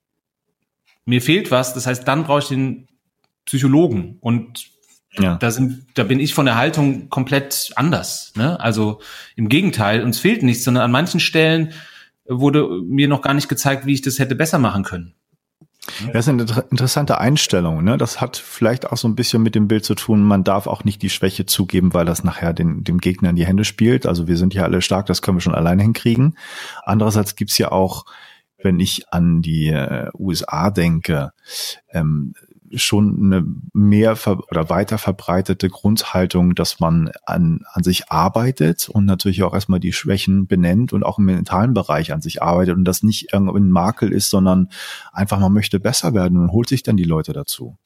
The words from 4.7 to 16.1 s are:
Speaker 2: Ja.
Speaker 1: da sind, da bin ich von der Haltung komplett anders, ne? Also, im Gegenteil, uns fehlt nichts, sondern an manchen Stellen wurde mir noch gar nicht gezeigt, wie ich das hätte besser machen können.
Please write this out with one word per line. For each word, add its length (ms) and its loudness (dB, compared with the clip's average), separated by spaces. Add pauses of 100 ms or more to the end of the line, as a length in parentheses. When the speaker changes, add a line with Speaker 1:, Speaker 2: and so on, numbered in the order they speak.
Speaker 2:
Ja. 180 2
Speaker 1:
da 140 0
sind, 440 -2
da 100 0
bin 160 2
ich 140 -2
von 120 2
der 100 2
Haltung 520 0
komplett 680 -4
anders, 640 -2
ne? 240 0
Also, 400 -2 (340)
im 140 -2
Gegenteil, 560 2
uns 160 -2
fehlt 240 2
nichts, 180 2
sondern 220 2
an 80 2
manchen 260 0
Stellen 540 2 (560)
wurde 400 2 (180)
mir 220 2
noch 140 0
gar 120 0
nicht 140 -2
gezeigt, 380 -2
wie 80 2
ich 80 -4
das 180 -4
hätte 160 0
besser 240 0
machen 240 0
können. 300 -10 (1000)